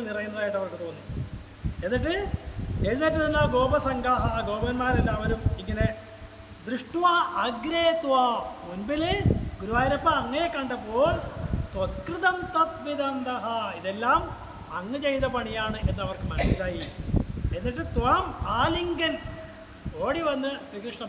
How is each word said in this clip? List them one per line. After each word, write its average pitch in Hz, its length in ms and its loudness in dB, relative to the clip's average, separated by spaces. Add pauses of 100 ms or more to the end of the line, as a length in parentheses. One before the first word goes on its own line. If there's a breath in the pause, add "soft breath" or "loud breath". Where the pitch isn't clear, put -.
നിറയുന്നതായിട്ട് 208 540 -2
അവർക്ക് 175 220 -6
തോന്നി. 160 200 -8 (840)
എന്നിട്ട് 247 280 2 (760)
എഴുന്നേറ്റ് 311 340 2
നിന്ന 302 140 2
ആ 294 80 8 (100)
ഗോപസംഘാഹ, 254 680 4 (140)
ആ - 20 0 (100)
ഗോപന്മാരെല്ലാവരും 226 920 2 (200)
ഇങ്ങനെ 214 260 0 (800)
ദൃഷ്ട്വാ 339 460 2 (320)
അഗ്രേ 294 400 0 (180)
ത്വാ, 262 200 6 (440)
മുൻപിൽ 208 360 -2 (580)
ഗുരുവായൂരപ്പ 269 480 2 (120)
അങ്ങയെ 277 340 0
കണ്ടപ്പോൾ 247 560 2 (640)
ത്വത്കൃതം 339 640 0 (180)
തദ്വിദന്തഃ, 269 880 0 (340)
ഇതെല്ലാം 214 420 2 (580)
അങ്ങ് 226 260 -6
ചെയ്ത 269 200 2 (100)
പണിയാണ് 220 420 -2 (120)
എന്ന് 196 160 -2
അവർക്ക് 185 260 -4
മനസ്സിലായി. - 520 0 (760)
എന്നിട്ട് 247 260 -2 (120)
ത്വാം 285 300 4 (340)
ആലിംഗൻ, 330 540 0 (880)
ഓടി 294 260 0
വന്ന് 269 220 0 (160)
ശ്രീകൃഷ്ണ 214 420 -10